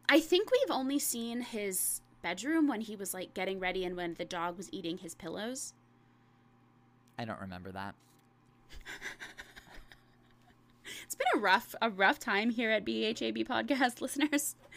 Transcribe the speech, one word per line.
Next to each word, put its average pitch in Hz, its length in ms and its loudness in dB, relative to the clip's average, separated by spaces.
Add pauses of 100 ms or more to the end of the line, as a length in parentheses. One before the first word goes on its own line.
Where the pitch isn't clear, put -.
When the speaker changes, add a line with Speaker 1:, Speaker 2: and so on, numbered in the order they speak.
Speaker 1:
I 302 120 10
think 359 320 2
we've 494 180 4
only 277 300 0
seen 233 400 -4
his 208 600 -4 (220)
bedroom 277 460 2
when 226 120 0
he 214 140 -8
was, 190 180 -6
like, 185 220 -8
getting 190 240 -2
ready 185 260 0
and 180 120 -2
when 175 180 -4
the 175 100 -6
dog 175 320 -4
was 185 160 -10
eating 180 260 -6
his 170 180 -12
pillows. 202 580 -8 (1400)
Speaker 2:
I 120 60 -6
don't 110 160 -6
remember 92 320 -10
that. 95 280 -8
<laughs> - 40 -20 (3000)
Speaker 1:
It's - 100 -10
been 554 200 0
a 311 40 4
rough, 202 440 4
a - 80 2
rough 196 280 6
time 214 320 2
here 226 200 0
at 214 140 2
B 220 200 0
H 226 180 -2
A 226 80 0
B 226 140 -4
Podcast, 247 560 2
<laughs> - 0 -
listeners. 285 560 0 (200)